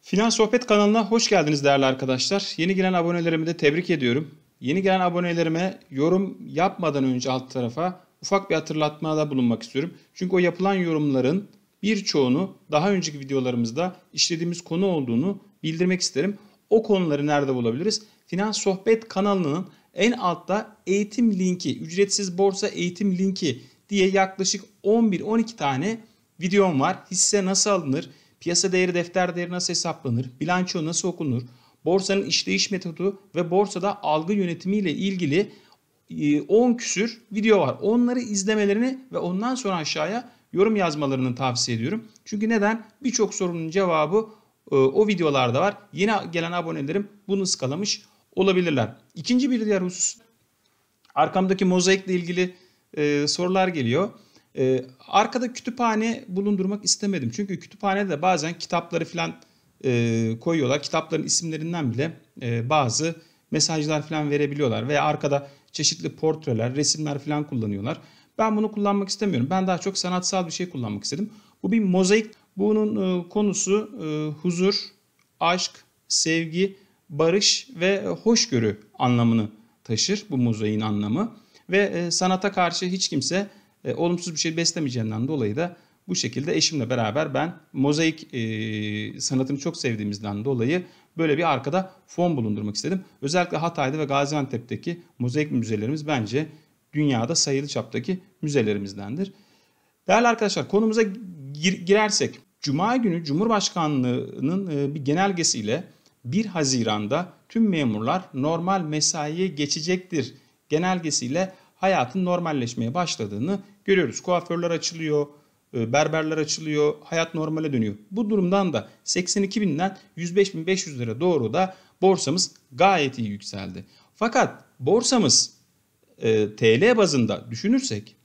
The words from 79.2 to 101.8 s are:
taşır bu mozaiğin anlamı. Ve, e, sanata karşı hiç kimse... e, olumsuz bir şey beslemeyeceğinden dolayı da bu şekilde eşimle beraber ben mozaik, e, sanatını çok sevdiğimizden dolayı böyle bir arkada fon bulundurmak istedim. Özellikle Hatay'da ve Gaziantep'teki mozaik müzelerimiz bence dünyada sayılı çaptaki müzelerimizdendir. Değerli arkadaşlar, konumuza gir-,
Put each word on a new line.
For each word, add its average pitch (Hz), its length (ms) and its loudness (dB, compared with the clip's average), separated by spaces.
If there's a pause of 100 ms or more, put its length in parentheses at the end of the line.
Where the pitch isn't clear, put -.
taşır 185 460 -2
bu 143 80 -2
mozaiğin 107 440 0
anlamı. 107 540 -2 (340)
Ve, 185 80 2
e, 175 340 0
sanata 185 400 0
karşı 180 340 0
hiç 185 240 -2
kimse... 170 380 -2 (360)
e, 131 100 -4
olumsuz 175 400 -2
bir 151 60 -6
şey 160 180 -2
beslemeyeceğinden 123 720 -2
dolayı 120 280 -2
da 175 220 -4 (300)
bu 180 80 -4
şekilde 147 400 -2
eşimle 151 340 0
beraber 127 440 -2
ben 151 200 -2 (200)
mozaik, 151 600 0
e, 107 880 -4
sanatını 135 380 -2
çok 170 180 -6
sevdiğimizden 104 680 -4
dolayı 139 380 0 (340)
böyle 160 200 2
bir 165 160 2
arkada 156 380 -2 (160)
fon 170 300 0
bulundurmak 107 380 -2
istedim. 185 260 -4 (200)
Özellikle 175 360 0
Hatay'da 156 420 -2
ve 151 60 -2
Gaziantep'teki 139 960 -2 (180)
mozaik 147 320 0
müzelerimiz 117 560 -2
bence 135 400 -2 (460)
dünyada 143 420 0
sayılı 139 320 0
çaptaki 127 520 -4 (220)
müzelerimizdendir. 107 920 -2 (720)
Değerli 226 200 4
arkadaşlar, 214 400 0
konumuza 220 340 2 (520)
gir-, 175 320 -2